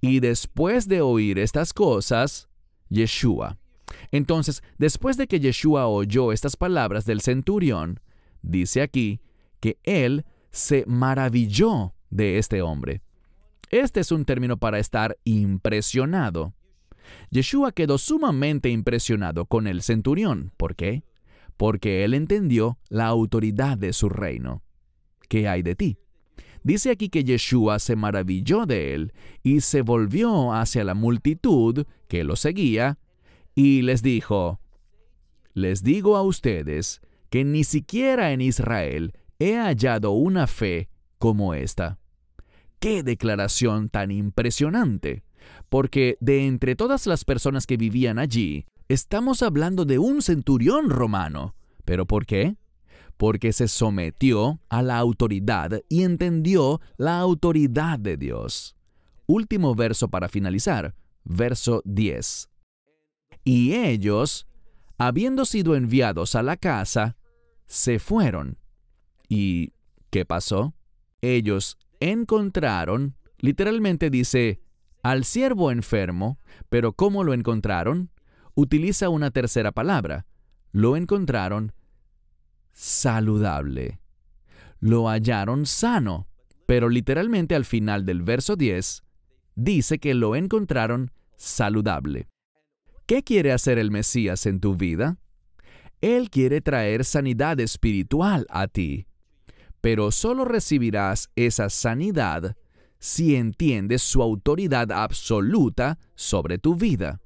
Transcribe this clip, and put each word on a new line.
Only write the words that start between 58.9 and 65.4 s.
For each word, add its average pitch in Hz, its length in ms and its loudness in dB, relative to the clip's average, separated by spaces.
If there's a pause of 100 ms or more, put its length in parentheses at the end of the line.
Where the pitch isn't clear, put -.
Último 185 480 0
verso 113 320 0
para 92 220 -4
finalizar, 98 680 -2 (300)
verso 117 580 -2
diez. 98 680 -4 (920)
Y 123 300 4
ellos, 120 760 0 (500)
habiendo 208 460 0